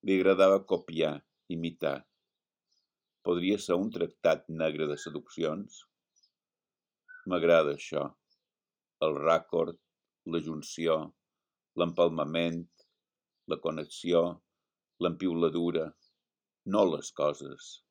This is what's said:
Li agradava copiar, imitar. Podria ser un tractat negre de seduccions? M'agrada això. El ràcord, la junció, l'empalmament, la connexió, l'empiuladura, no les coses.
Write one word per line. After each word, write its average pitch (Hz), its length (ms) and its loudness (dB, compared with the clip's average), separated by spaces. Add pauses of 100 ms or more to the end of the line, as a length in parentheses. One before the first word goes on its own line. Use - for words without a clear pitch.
Li 95 140 2
agradava 95 400 6 (100)
copiar, 82 460 -2 (340)
imitar. 82 540 -4 (1200)
Podria 90 400 0
ser 87 160 2
un 107 160 -4
tractat 82 540 0
negre 78 420 -2
de 71 80 -4
seduccions? 80 840 -8 (1500)
M'agrada 80 460 4
això. 73 320 -6 (1000)
El 76 140 -2
ràcord, 82 580 0 (480)
la 82 160 -2
junció, 80 560 -2 (800)
l'empalmament, 85 880 0 (840)
la 80 160 -6
connexió, 82 640 0 (760)
l'empiuladura, 85 880 0 (760)
no 101 260 4
les - 240 -8
coses. 73 560 -4 (200)